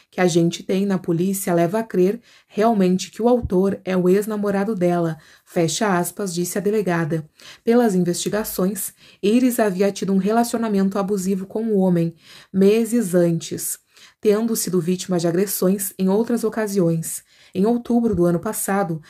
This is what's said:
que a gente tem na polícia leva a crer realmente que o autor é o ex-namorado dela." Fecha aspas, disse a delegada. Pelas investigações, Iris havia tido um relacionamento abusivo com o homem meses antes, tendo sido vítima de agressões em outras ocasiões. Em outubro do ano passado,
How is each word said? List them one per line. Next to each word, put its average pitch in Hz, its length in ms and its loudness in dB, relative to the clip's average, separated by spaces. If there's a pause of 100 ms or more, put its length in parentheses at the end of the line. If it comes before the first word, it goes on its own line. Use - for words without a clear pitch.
que - 120 -6
a 180 80 4
gente 170 340 2
tem 196 240 -2
na 190 120 0
polícia 185 540 -2
leva 170 280 2
a 226 40 -6
crer 202 360 0 (260)
realmente 196 640 0
que - 100 -12
o 233 80 2
autor 196 560 2
é 185 120 -2
o 180 120 2
ex-namorado 202 640 0
dela." 175 460 0 (260)
Fecha 175 540 0
aspas, 180 340 -6
disse 180 260 -4
a - 20 0
delegada. 170 680 -2 (360)
Pelas 233 320 4
investigações, 190 1000 -2 (260)
Iris 240 380 2
havia 202 320 0
tido 196 220 -4
um 196 60 2
relacionamento 214 760 0
abusivo 190 480 -2
com 220 200 -6
o 214 140 0
homem 170 360 2 (380)
meses 208 640 2
antes, - 680 -2 (380)
tendo 220 360 2
sido 180 240 -2
vítima 180 380 -2
de 170 100 0
agressões 190 720 -2
em 190 100 0
outras 226 360 0
ocasiões. 196 800 -2 (320)
Em 190 120 2
outubro 233 480 0
do 175 100 2
ano 170 160 2
passado, 196 680 -4